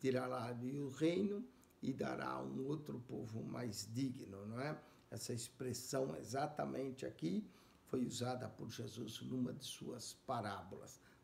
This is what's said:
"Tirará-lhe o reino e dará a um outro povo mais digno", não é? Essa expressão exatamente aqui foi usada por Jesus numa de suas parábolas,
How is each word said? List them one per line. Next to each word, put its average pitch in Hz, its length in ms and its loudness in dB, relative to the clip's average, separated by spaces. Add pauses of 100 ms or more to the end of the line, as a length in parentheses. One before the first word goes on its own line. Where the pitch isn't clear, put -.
"Tirará-lhe 127 800 2
o 143 80 -2
reino 185 580 4 (360)
e 135 100 4
dará - 380 0
a 65 120 0
um 135 240 -2
outro 143 400 0
povo 123 380 -4
mais 123 480 -2
digno", 104 540 0
não 113 120 -2
é? 147 220 0 (300)
Essa 117 240 -2
expressão 131 800 0
exatamente 135 880 0
aqui 180 420 2 (400)
foi 127 200 4
usada 120 420 0
por - 220 -8
Jesus 110 500 -6
numa 127 320 2
de - 120 -8
suas - 500 -6 (120)
parábolas, 101 720 -2 (260)